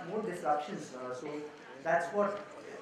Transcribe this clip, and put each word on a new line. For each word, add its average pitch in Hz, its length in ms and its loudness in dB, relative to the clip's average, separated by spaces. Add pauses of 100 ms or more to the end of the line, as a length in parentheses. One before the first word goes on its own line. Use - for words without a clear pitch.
more 214 140 0
disruptions. - 720 0
Uh, 127 180 -4
so 147 140 -6 (560)
that's 170 300 4
what 202 260 4 (420)